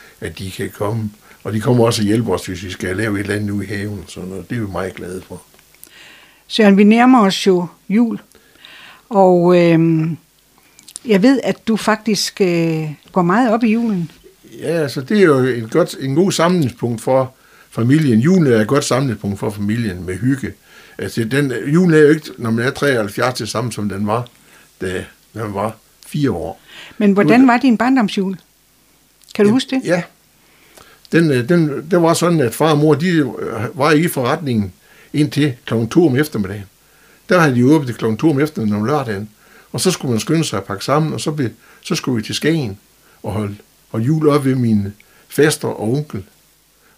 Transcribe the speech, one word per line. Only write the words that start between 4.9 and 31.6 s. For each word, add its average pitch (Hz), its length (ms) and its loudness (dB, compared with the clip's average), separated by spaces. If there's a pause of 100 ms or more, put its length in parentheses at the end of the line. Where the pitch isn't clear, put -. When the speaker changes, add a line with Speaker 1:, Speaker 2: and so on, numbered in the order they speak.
Speaker 1:
glade 90 340 -12
for. 90 140 -16 (1040)
Speaker 2:
Søren, 202 300 4
vi 208 80 6
nærmer 233 420 6
os 190 200 -2
jo 180 200 2 (220)
jul. 214 300 0 (920)
Og, 180 540 4
øhm, 165 540 2 (920)
jeg 196 160 2
ved, 262 220 4
at - 240 -4
du 220 80 2
faktisk, 214 640 -2
øh, 165 500 0 (220)
går 190 100 2
meget 208 300 2
op 233 120 0
i 214 80 2
julen. 214 380 -2 (480)
Speaker 1:
Ja, 120 100 -6 (140)
altså, 143 180 -4
det 202 180 0
er 202 40 6
jo 160 120 8
et 120 360 0
godt, 160 300 0
en 135 140 -4
god 190 180 2
samlingspunkt 151 680 0
for 131 340 0 (360)
familien. 123 500 2
Julen 156 320 4
er 110 80 4
et 107 80 0
godt 139 160 0
samlingspunkt 117 540 -2
for 117 120 -6
familien 104 560 -6
med 90 100 -6
hygge. 123 360 -2 (460)
Altså, 101 260 -6
den, 131 280 -2 (140)
julen 165 280 4
er 151 40 6
jo 147 100 8
ikke, 156 300 0
når 113 120 -4
man 117 160 0
er 139 40 0
treoghalvfjerds, 123 680 -2
det 110 100 -8
samme, 113 240 -6
som 104 160 -6
den 98 180 -6
var, 117 220 -4 (520)
da 92 240 -6 (280)
man 107 220 -10
var 104 220 -6 (300)
fire 143 240 -2
år. 85 300 -8 (380)
Speaker 2:
Men 202 140 4
hvordan 208 280 4
Speaker 1:
Nu 269 60 6
Speaker 2:
var 240 120 4
din 240 200 2
barndomsjul? 214 580 0 (1000)
Kan 208 100 2
du 208 40 6
Speaker 1:
Ja, 208 40 4
Speaker 2:
huske 262 240 -2
det? 262 80 -4
Speaker 1:
ja. 175 180 0 (1080)
Den, 160 180 4
øh, 123 180 0
den, 156 420 0